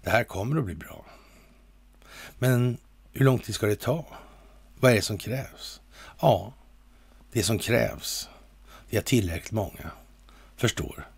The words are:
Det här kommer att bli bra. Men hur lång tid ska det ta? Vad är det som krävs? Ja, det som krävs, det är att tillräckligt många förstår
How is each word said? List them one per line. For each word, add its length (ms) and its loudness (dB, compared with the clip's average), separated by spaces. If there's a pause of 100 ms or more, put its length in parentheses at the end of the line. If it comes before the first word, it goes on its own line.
Det 80 -4
här 140 4
kommer 340 -4
att 60 0
bli 100 -6
bra. 320 -16 (1300)
Men 400 2 (340)
hur 120 4
lång 140 6
tid 160 -6
ska 120 0
det 140 2
ta? 260 0 (720)
Vad 120 6
är 40 6
det 60 2
som 160 -4
krävs? 600 -10 (400)
Ja, 320 2 (800)
det 100 2
som 160 0
krävs, 720 -2 (600)
det 60 -2
är 40 4
att 60 -8
tillräckligt 460 0
många 380 -6 (680)
förstår 500 -4 (120)